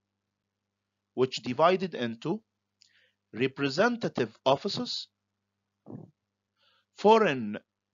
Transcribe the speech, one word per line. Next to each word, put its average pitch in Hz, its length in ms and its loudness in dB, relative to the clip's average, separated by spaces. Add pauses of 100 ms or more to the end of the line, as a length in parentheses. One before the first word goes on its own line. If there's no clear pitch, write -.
(1120)
which 123 300 -2
divided 170 500 2
into 127 480 -6 (920)
representative 139 1040 -2 (100)
offices, 139 600 -2 (1900)
foreign 147 600 2 (360)